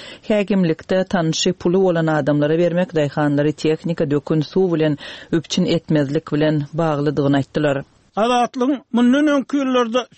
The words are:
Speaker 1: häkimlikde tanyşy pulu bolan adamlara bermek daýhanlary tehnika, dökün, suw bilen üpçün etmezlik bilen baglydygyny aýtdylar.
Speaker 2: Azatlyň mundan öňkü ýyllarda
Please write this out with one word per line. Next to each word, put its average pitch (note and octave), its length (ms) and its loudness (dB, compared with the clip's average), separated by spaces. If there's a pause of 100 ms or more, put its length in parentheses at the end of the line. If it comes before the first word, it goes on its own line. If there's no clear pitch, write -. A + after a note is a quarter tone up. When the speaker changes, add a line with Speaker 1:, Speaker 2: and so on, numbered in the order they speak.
(280)
Speaker 1:
häkimlikde F#3+ 760 0
tanyşy F3 500 0
pulu F3+ 280 0
bolan E3 260 2
adamlara D3 500 0
bermek F3 380 0
daýhanlary D3 580 0
tehnika, D#3+ 580 -2
dökün, D3+ 300 0
suw F#3 320 0
bilen D#3 240 0 (340)
üpçün E3+ 340 0
etmezlik D3+ 680 -2
bilen D3+ 300 0 (100)
baglydygyny C#3+ 680 0
aýtdylar. C#3 420 -2 (320)
Speaker 2:
Azatlyň A#3+ 560 0 (240)
mundan B3 320 4
öňkü C#4+ 300 0
ýyllarda B3+ 440 0 (160)